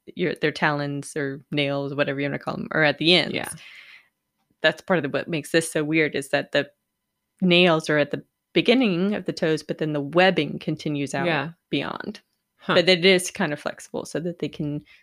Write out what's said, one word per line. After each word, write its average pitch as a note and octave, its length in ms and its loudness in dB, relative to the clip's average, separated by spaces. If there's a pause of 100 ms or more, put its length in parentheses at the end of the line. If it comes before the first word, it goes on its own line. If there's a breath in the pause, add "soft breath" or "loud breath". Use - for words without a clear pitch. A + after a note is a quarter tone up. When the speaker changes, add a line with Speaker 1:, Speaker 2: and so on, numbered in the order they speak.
(160)
Speaker 1:
your, F3 200 -2
their D3+ 180 -2
talons C#3+ 640 -4
or C#3 340 -6
nails, C#3 420 -2
whatever C#3 280 -2
you C#3+ 80 -2
wanna C#3 100 -6
call - 140 -8
'em, - 180 -8
are D#3 100 0
at D3 160 2
the D#3+ 160 4
ends. D#3+ 220 2
Speaker 2:
Yeah. - 140 -6 (1120 loud breath)
Speaker 1:
That's D#3+ 200 2
part F3+ 180 0
of C3+ 40 -2
the, C#3 60 -2
what - 180 -4
makes D#3+ 240 -6
this E3 180 2
so D#3 140 -2
weird D#3 320 0
is C#3 140 -4
that C#3+ 240 -2
the C#3+ 180 0 (680)
nails F3 480 4
are D3+ 80 2
at C#3+ 140 0
the C#3+ 120 -6 (300)
beginning G3+ 600 2
of F#3 100 -6
the - 80 -4
toes, D#3 300 -2
but - 160 -8
then D#3 120 -4
the D3 80 -2
webbing E3 600 2
continues D3 540 -4
out C#3+ 120 -2
Speaker 2:
Yeah. D#3 240 -2 (200)
Speaker 1:
beyond. - 520 -6 (380)
Speaker 2:
Huh. F3 160 0
Speaker 1:
But E3+ 120 4
it F3+ 160 4
is F3+ 280 6
kind E3 200 -2
of D3 80 -6
flexible - 460 -8
so - 160 -6
that E3+ 180 -8
they D#3 80 -4
can D3 380 -6 (180 soft breath)